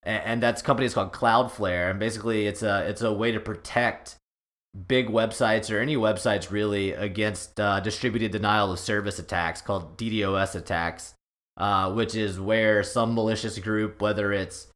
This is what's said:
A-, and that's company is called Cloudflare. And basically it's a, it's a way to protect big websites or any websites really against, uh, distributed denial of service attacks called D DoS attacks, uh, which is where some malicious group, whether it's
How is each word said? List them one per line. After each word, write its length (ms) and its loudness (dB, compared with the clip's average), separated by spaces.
A-, 40 -6
and 320 -2
that's 200 0
company 240 2
is 80 -2
called 180 -2
Cloudflare. 800 2
And 80 -4
basically 480 0
it's 160 -4
a, 240 0
it's 140 -4
a 100 2
way 220 0
to 60 -2
protect 760 -2
big 200 2
websites 680 2
or 60 2
any 160 0
websites 560 2
really 400 2
against, 680 -4
uh, 200 2
distributed 520 -2
denial 420 2
of 60 -6
service 400 -2
attacks 420 -4
called 340 -6
D 260 -2
DoS 340 0
attacks, 580 -4
uh, 380 0
which 220 -2
is 240 -2
where 440 4
some 300 0
malicious 460 0
group, 420 -2
whether 320 2
it's 420 -4